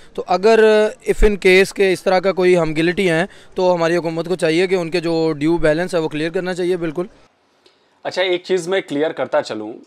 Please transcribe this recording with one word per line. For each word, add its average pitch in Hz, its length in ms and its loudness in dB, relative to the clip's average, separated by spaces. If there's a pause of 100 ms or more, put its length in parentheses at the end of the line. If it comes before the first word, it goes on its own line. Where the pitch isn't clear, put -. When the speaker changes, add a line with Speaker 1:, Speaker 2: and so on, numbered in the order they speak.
(160)
Speaker 1:
तो 196 60 -8
अगर 214 680 4 (200)
if 185 80 -2
in 208 180 4
case 185 360 4
के 190 200 0
इस - 120 -4
तरह 185 160 2
का 190 120 0
कोई 180 220 4
हम 160 200 0
guilty 175 320 0
हैं 170 220 0 (280)
तो 185 140 2
हमारी 170 240 2
हुकूमत 165 340 -4
को 180 80 -2
चाहिए 170 300 0
कि 185 100 0
उनके 170 240 -4
जो 160 320 0
due 156 260 0
balance 160 360 0
है 165 60 0
वो 160 80 -4
clear 156 220 -6
करना 180 240 -4
चाहिए। 180 220 -2
बिल्कुल। 170 320 -6 (960)
Speaker 2:
अच्छा, 165 180 -4
एक 180 240 -2
चीज़ 180 240 -4
मैं 190 120 -2
clear 151 300 -4
करता 143 280 -2
चलूँ, 110 340 -8 (120)